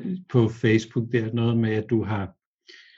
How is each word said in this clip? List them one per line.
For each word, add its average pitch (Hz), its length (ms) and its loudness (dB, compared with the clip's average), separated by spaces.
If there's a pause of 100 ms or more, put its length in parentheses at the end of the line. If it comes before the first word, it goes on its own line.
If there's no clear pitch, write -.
(280)
på 117 200 4
Facebook 113 640 0
der 110 200 -2
noget 117 240 0
med, 110 180 2
at 107 160 -2
du 110 140 0
har 95 320 -6 (600)